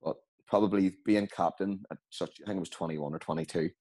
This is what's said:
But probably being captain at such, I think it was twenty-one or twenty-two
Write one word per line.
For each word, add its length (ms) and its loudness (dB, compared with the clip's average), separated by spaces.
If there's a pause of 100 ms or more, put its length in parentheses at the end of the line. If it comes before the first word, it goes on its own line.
But 140 -2 (300)
probably 580 4
being 220 4
captain 640 -2
at 60 -10 (120)
such, 340 -8
I 40 -12
think 100 -4
it 40 -2
was 80 -6
twenty-one 440 -4
or 60 -6
twenty-two 600 -2